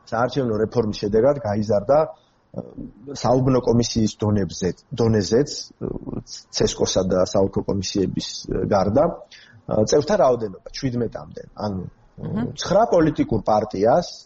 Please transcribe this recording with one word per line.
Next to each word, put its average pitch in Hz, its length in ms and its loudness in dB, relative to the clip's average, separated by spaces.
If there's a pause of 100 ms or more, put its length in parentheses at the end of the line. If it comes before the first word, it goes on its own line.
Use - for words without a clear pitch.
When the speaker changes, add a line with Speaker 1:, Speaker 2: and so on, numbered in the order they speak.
Speaker 1:
საარჩევნო 123 500 -2
რეფორმის 107 400 0
შედეგად 117 440 2
გაიზარდა, 104 560 0
ა, - 640 -6 (480)
საუბნო 131 520 2
კომისიის 117 540 2
დონებზე, 101 540 -2 (200)
დონეზეც, 113 640 2 (920)
ცესკოსა - 580 0
და 92 200 2
საოლქო 98 400 0
კომისიების, 95 640 -2 (160)
ა, - 220 -4
გარდა, 101 380 4 (600)
ა, - 180 0
წევრთა 151 340 2
რაოდენობა, 131 540 0
შვიდმეტამდე. 113 720 -6 (120)
ანუ, 95 280 -6 (340)
Speaker 2:
მმ. 208 360 -6
Speaker 1:
ცხრა 196 340 0
პოლიტიკურ 151 560 2
პარტიას 107 640 2 (180)